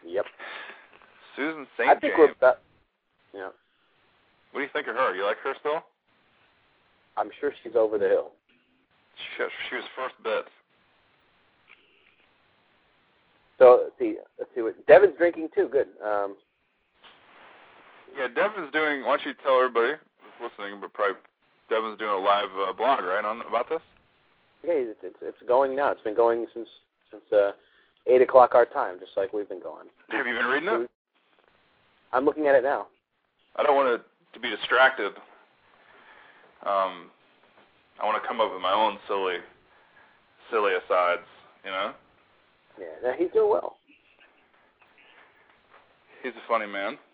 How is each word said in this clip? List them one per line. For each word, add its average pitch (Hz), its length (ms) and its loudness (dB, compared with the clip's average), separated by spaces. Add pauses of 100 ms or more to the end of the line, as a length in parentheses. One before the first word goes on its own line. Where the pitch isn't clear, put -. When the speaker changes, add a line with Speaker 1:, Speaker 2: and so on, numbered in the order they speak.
Speaker 1:
Yep. 92 200 -4 (1080)
Speaker 2:
Susan 147 320 -8 (100)
Speaker 1:
I 117 60 -2
Speaker 2:
Saint 160 180 4
Speaker 1:
think - 120 -2
Speaker 2:
James. 180 40 0
Speaker 1:
we're 156 140 8
about, - 280 4 (720)
yeah. 95 160 -12 (1000)
Speaker 2:
What 123 80 -10
do 139 40 -4
you 139 80 -8
think 143 160 -6
of 110 80 -8
her? 120 200 0
You 95 100 -4
like 110 180 -2
her 135 160 -4
still? 151 240 -4 (1300)
Speaker 1:
I'm 104 120 -4 (100)
sure - 120 -4 (120)
she's 113 120 -12
over 110 220 2
the 98 100 0
hill. 92 240 0 (1040)
Speaker 2:
She, 127 60 -6 (260)
she 127 60 -10
was 123 80 -8 (120)
first 131 280 -10
bit. 107 220 -4 (3250)
Speaker 1:
So 127 240 10
let's - 160 -10
see, 110 160 -2 (220)
let's 120 180 -14
see 123 60 -4
what 113 140 -4 (120)
Devin's 175 300 8
drinking 160 380 -2
too. 185 160 0
Good. 135 160 0 (160)
Um, 101 320 -4 (1800)
Speaker 2:
Yeah, 131 100 -4
Devin's 165 440 -4
doing. 147 320 -2
Why 131 140 2
don't - 80 -6
you 139 80 -8 (100)
tell 131 160 4
everybody 123 340 2 (460)
who's 117 120 -12
listening, 101 300 -12
but 90 120 -14
probably 98 220 -2 (540)
Devin's 110 280 -2
doing 107 140 -4
a 101 60 0
live, 101 320 2 (180)
uh, 95 60 -6
blog, 110 300 0
right, 95 220 -2
on 113 220 -6
about 113 220 -4
this? 160 120 -4 (840)
Speaker 1:
Yeah, 156 100 -2
it's, 120 300 -4
it's, 87 180 -14
it's - 160 -14 (100)
going 131 280 2
now. 135 160 -2
It's - 100 -8
been 107 140 -6
going 117 380 2
since, 117 140 -12 (440)
since, 107 120 -20 (100)
uh, 101 180 4 (560)
eight 127 140 6
o'clock 123 340 6
our 120 100 8
time, 98 340 -8
just 95 180 -20
like 98 160 -4
we've 104 160 -8
been 90 120 -12
going. 85 260 -16 (220)
Speaker 2:
Have 139 180 -6
you 123 60 -4
been 120 120 -4
reading 147 240 -2
it? 233 200 -4 (1200)
Speaker 1:
I'm 131 120 0
looking 151 220 0
at 139 80 4
it 120 80 4
now. 127 240 -4 (720)
Speaker 2:
I - 60 -2
don't 143 120 4
want 135 140 2
it 110 120 -2 (320)
to 131 60 -20
be 120 100 -8
distracted. 120 640 0 (1500)
Um, 92 440 -4 (920)
I - 40 -4
wanna 131 220 -2
come 123 140 -6
up 101 120 -2
with 92 80 -12
my 92 120 -2
own 107 240 0 (100)
silly, 95 300 -4 (1120)
silly 104 220 0
asides, 90 480 0 (420)
you 98 80 -12
know? 98 220 -6 (840)
Speaker 1:
Yeah, 92 60 -14 (180)
no, 123 140 -2
he's 175 140 -2
doing 214 180 2
well. - 280 -2 (2500)
Speaker 2:
He's 123 100 -10
a 113 140 -18
funny 113 200 0
man. 101 300 -6 (160)